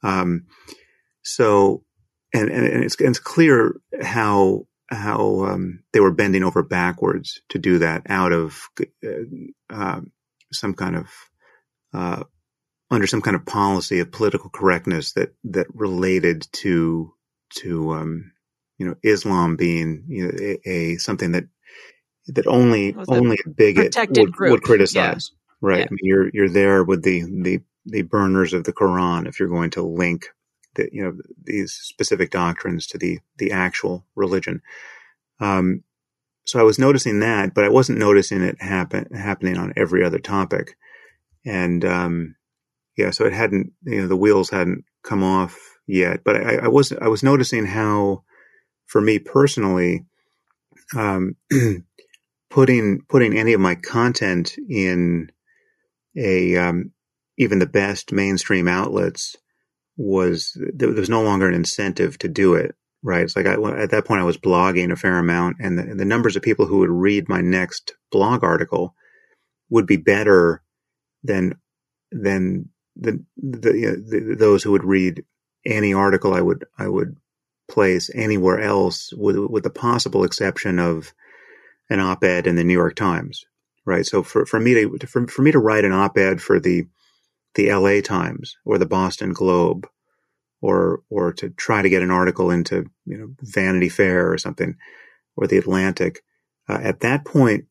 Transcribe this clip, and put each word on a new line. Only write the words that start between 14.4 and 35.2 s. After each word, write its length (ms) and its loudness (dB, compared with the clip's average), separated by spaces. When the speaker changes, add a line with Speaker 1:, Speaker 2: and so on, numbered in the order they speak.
Speaker 1:
correctness 600 -2
that, 200 -4
that 300 -2
related 760 0
to, 600 -2
to, 420 -6
um, 400 -8
you 80 -8
know, 180 -6
Islam 520 0
being, 520 -2
you 200 -8
know, 120 -6
a, 300 -8
a 280 -4
something 340 -6
that, 140 -4
that 180 -2
only, 460 4
Speaker 2:
Well, 140 -12
the 100 0
Speaker 1:
only 300 2
a 40 -12
bigot 360 4
Speaker 2:
protected 400 2
Speaker 1:
would, 80 -2
Speaker 2:
group. 180 2
Speaker 1:
would 100 4
criticize, 680 2
Speaker 2:
Yeah. 60 -20
Speaker 1:
right? 180 2
Speaker 2:
Yeah. 60 0
Speaker 1:
I 60 -10
mean, 120 -8
you're, 300 4
you're 160 2
there 340 4
with 180 0
the, 220 0
the, 380 -4
the 180 -6
burners 500 0
of 120 -2
the 80 -6
Quran 540 0
if 120 -14
you're 100 -2
going 220 -2
to 100 -6
link 460 -4
the, 160 -2
you 120 -8
know, 140 -8
these 300 -6
specific 560 -4
doctrines 580 -4
to 120 -14
the, 200 -6
the 140 -4
actual 540 -4
religion. 460 -4